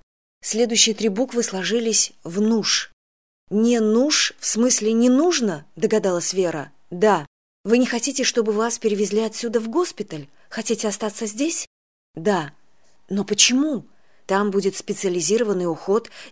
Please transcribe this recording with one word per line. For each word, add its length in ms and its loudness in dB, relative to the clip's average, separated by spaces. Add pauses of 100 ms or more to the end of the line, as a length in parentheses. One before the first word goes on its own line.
(420)
Следующие 520 2
три 140 0
буквы 340 -2
сложились 720 0 (120)
в 180 -2
нуш. 500 0 (580)
"Не 300 2
нуш, 580 2
в 80 -6
смысле 460 2
не 160 4
нужно?" 560 2 (120)
догадалась 580 0
Вера. 380 -2 (180)
"Да". 360 2 (380)
"Вы 140 4
не 80 2
хотите, 360 -2
чтобы 300 0
вас 260 -2
перевезли 420 0
отсюда 400 -2
в 80 -6
госпиталь? 580 -4 (240)
Хотите 380 -2
остаться 380 -4
здесь?" 400 -4 (480)
"Да". 380 -2 (560)
"Но 160 -2
почему?" 600 0 (420)
"Там 240 0
будет 260 0
специализированный 920 0
уход, 400 -2 (220)